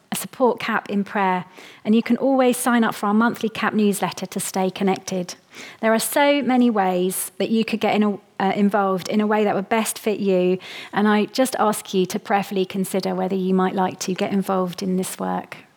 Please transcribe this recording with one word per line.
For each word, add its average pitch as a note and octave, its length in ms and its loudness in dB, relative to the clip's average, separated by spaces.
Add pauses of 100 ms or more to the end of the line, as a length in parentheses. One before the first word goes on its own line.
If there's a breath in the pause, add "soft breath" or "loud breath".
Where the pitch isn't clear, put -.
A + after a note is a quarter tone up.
(140)
support - 460 -2
cap - 280 -4
in G3+ 140 0
prayer. F#3+ 420 0 (400 loud breath)
And G#3+ 80 2
you A3+ 120 4
can A#3+ 140 2
always C4 380 4
sign A#3+ 280 2
up - 100 0
for - 120 -4
our G#3 80 2
monthly A3 340 2
cap - 260 -2
newsletter G3 520 0
to - 120 -8
stay F#3+ 320 -2
connected. F#3 640 -4 (460 loud breath)
There A3 120 4
are A3+ 60 4
so C#4+ 420 2
many B3 300 4
ways F#3 680 0
that G3 120 0
you A3 140 2
could A3 160 -4
get G#3 160 2
in G#3 80 4
a, G#3 100 0 (240)
uh, G3 160 0
involved G3 540 2
in G#3 120 0
a G#3 60 2
way G#3+ 160 2
that G3+ 140 2
would G3 120 -4
best A3 300 -2
fit - 220 -2
you. F#3 380 2 (340 loud breath)
And G#3 160 2
I G#3 160 4
just - 340 -2
ask G#3+ 340 -2
you F#3 140 2
to G3 140 -4
prayerfully G3 440 -2
consider F#3 480 -2
whether F#3 240 -2
you F#3 180 0
might F#3 200 2
like F#3 260 -2
to F#3 140 -4
get G3+ 180 -2
involved F#3+ 480 -2
in F#3 160 -2
this F#3 220 -4
work. F#3 380 -6 (200)